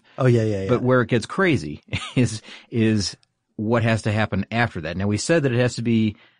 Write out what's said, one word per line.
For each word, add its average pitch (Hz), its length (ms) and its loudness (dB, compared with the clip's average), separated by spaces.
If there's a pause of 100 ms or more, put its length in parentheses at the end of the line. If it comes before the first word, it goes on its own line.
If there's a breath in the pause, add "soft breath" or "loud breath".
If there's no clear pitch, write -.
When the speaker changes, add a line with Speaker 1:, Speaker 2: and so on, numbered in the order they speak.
(180 soft breath)
Speaker 1:
Oh, 135 80 2
yeah, 120 180 4
yeah, 104 200 -2
yeah. 95 60 -2
Speaker 2:
But 117 120 2
where 123 200 4
it 113 80 -2
gets 117 180 0
crazy 110 540 -2 (180)
<laughs> - 160 -10
is, 117 260 0 (300 loud breath)
is 110 440 0 (400)
what 110 280 0
has 113 180 2
to 110 100 -2
happen 104 400 -2
after 117 300 -2
that. 82 160 -6
Now, 98 100 -2
we 104 100 0
said 165 260 0
that 131 100 0
it 120 60 2
has 123 160 0
to 127 60 -8
be 113 360 0 (220 soft breath)